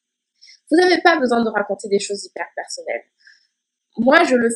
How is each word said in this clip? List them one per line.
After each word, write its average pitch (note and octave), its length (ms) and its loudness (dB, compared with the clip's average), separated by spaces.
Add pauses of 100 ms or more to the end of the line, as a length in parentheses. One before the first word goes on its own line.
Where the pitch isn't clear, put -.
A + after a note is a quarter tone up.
(720)
Vous D#4 60 4
n'avez F4+ 240 2
pas E4 180 2
besoin A#3+ 240 0
de A3 60 -2
raconter G3+ 400 -6
des G3+ 100 2
choses G3+ 260 -10
hyper - 300 -12
personnelles. - 480 -10 (920)
Moi, C#4 260 4
je C4 120 2
le A#3 200 2